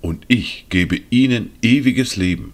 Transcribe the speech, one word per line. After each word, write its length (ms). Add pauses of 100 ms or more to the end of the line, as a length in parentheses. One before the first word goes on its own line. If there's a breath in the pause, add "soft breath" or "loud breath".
Und 260
ich 400
gebe 400
ihnen 420 (120)
ewiges 540
Leben 380